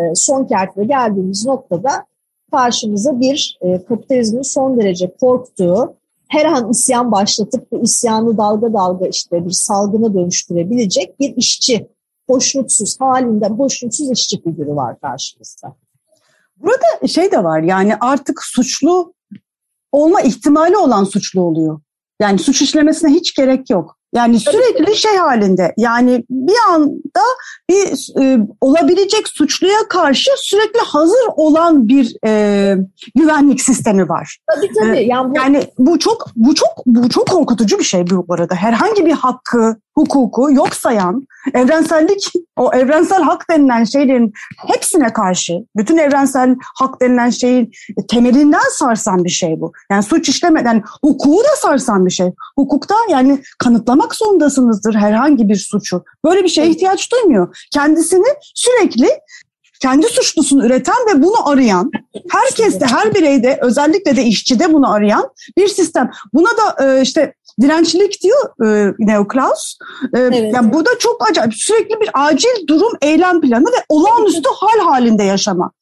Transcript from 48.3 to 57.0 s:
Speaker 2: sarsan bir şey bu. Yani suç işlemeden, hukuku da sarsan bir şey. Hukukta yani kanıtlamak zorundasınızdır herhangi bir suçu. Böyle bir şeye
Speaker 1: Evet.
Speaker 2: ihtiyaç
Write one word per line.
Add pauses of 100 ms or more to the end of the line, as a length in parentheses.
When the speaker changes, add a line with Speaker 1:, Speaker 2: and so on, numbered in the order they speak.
Speaker 2:
sarsan
bir
şey
bu. (200)
Yani
suç
işlemeden, (200)
hukuku
da
sarsan
bir
şey. (260)
Hukukta (140)
yani (200)
kanıtlamak
zorundasınızdır
herhangi
bir
suçu. (220)
Böyle
bir
şeye
Speaker 1:
Evet.
Speaker 2:
ihtiyaç